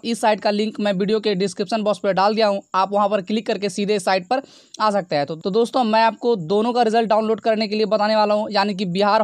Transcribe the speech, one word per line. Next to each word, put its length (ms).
इस 180
साइट 180
का 100
लिंक 300
मैं 140
वीडियो 260
के 160
डिस्क्रिप्शन 480
बॉक्स 160
पर 140
डाल 220
दिया 120
हूं, 120
आप 160
वहां 180
पर 120
क्लिक 260
करके 220
सीधे 300
साइट 280
पर 140
आ 120
सकते 240
हैं। 100
तो, 100
तो 160
दोस्तों, 340
मैं 160
आपको 360
दोनों 360
का 80
रिजल्ट 280
डाउनलोड 300
करने 280
के 80
लिए 100
बताने 300
वाला 180
हूं, 180
यानी 240
कि 120
बिहार 360